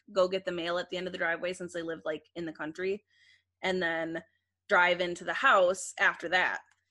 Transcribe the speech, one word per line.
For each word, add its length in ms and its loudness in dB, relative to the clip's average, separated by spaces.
go 160 4
get 160 -4
the 80 -4
mail 260 -2
at 120 -6
the 60 -6
end 100 -6
of 60 -8
the 60 -8
driveway 340 -2
since 200 -10
they 100 -6
lived, 220 -8
like, 180 -6
in 100 -6
the 60 -8
country, 500 -6
and 200 0
then 400 -2
drive 320 4
into 240 -4
the 100 -4
house 640 4
after 300 0
that. 300 2